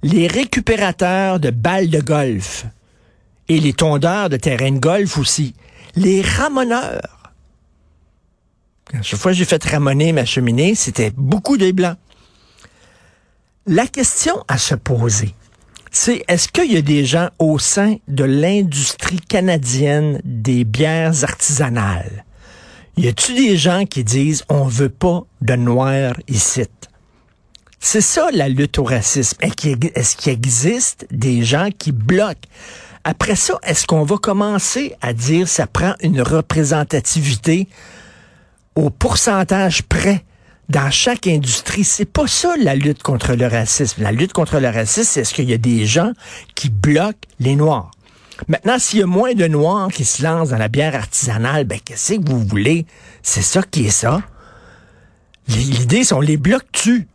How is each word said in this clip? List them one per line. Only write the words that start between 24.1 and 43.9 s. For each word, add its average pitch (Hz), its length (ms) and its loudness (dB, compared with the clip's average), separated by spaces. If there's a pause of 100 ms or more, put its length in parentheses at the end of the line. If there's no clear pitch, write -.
On 143 160 2
veut 131 240 0
pas 175 360 0 (180)
de 123 120 2
noirs 127 640 0 (120)
ici » ? 127 340 -2 (1160)
C'est - 220 0
ça, 320 320 2
la 151 160 2
lutte 135 300 0
au 143 60 2
racisme. 123 580 0
Est-ce 190 120 -2
qu'il, 143 240 -2 (160)
est-ce - 220 -2
qu'il - 160 -2
existe 127 800 -2
des 123 320 0
gens 143 340 2
qui - 160 -4
bloquent ? 160 560 0 (580)
Après 175 300 -2
ça, - 280 -2
est-ce - 220 -2
qu'on 156 180 2
va 175 120 0
commencer 208 840 -2
à 120 100 -4
dire, « 143 360 0
Ça 139 180 0
prend 185 340 -2
une 156 220 2
représentativité 156 1500 0 (1080)
au 151 120 2
pourcentage 190 920 0
près 185 420 0 (460)
dans 139 200 0
chaque 240 360 0
industrie », 156 580 0
c'est - 220 -2
pas 302 200 -2
ça, - 320 0
la 170 160 2
lutte 143 280 0
contre 127 320 0
le 123 120 2
racisme. 117 560 -2